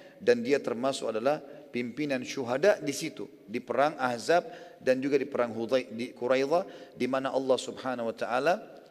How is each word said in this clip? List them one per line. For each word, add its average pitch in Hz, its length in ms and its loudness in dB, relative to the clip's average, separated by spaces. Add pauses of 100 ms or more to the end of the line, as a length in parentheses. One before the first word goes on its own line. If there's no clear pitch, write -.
(220)
dan 120 240 6
dia 139 160 4
termasuk 123 480 -2
adalah 127 320 0 (320)
pimpinan 143 480 -2
syuhada 139 560 2
di 147 160 -4
situ, 139 320 -6 (240)
di 107 80 -4
perang 135 400 0
Ahzab 127 480 2 (320)
dan 127 240 2
juga 139 160 2
di 127 80 2
perang 120 320 0
Hudai-, 120 320 0
di 117 240 -8
Quraidah, 135 800 0
di 127 160 -2
mana 135 240 -2
Allah 131 240 2
Subhanahu 117 560 -6
wa - 20 -10
taala, 127 380 0 (380)